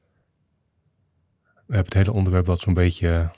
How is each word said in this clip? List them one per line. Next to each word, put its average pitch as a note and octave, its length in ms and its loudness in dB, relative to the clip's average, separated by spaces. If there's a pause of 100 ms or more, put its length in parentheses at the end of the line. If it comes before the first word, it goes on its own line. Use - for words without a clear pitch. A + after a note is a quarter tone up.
(1700)
We - 80 -8
hebben F#2+ 100 0
het - 100 -8 (120)
hele G#2+ 60 -2
onderwerp F#2 340 0
wat F2+ 140 0
zo'n F#2 140 0
beetje E2+ 640 0